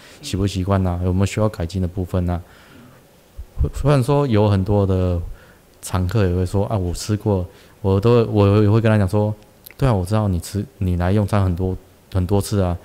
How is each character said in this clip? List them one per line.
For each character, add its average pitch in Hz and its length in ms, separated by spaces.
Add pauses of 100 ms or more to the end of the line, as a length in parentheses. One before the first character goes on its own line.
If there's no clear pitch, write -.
(220)
习 - 140
不 95 80
习 95 200
惯 98 200
啊？ 90 200
有 92 80
没 92 80
有 98 60
需 - 120
要 107 100
改 90 160
进 92 160
的 90 60
部 90 180
分 90 240
啊？” 85 120 (1300)
虽 - 140
然 135 140
说 143 240
有 107 220
很 98 160
多 101 200
的 92 360 (600)
常 92 280
客 98 200
也 87 60
会 92 100
说 98 220
，“啊， 113 100
我 90 160
吃 104 240
过。” 98 300 (360)
我 98 180
都， 117 240
我 104 380
也 104 60
会 110 120
跟 110 100
他 107 80
讲 98 100
说 104 240 (460)
，“对 139 100
啊， 123 60
我 92 100
知 104 120
道 107 100
你 90 140
吃， 101 240 (140)
你 92 180
来 87 160
用 104 120
餐 98 200
很 92 100
多， 92 220 (360)
很 90 140
多 101 140
次 101 200
啊， 90 240